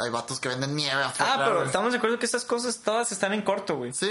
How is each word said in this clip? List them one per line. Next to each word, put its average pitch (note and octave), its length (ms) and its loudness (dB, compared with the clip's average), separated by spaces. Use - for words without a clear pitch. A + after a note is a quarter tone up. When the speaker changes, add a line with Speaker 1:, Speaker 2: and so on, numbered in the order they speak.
Speaker 1:
Hay A#2+ 80 -2
vatos A#2 300 -4
que C#3 80 -2
venden C3+ 260 -2
nieve C#3+ 260 0
afuera, C#3 340 0
Speaker 2:
Ah, C4+ 100 2
pero A3 140 4
Speaker 1:
güey. C3+ 100 2
Speaker 2:
estamos G3+ 240 2
de B3 60 0
acuerdo A3+ 200 2
que A#3+ 80 0
esas A#3+ 180 -2
cosas A#3+ 340 -2
todas A3+ 340 0
están G3 200 0
en G#3+ 100 0
corto, G3 340 0
güey. B2 160 -4
Speaker 1:
Sí, F#3+ 180 -2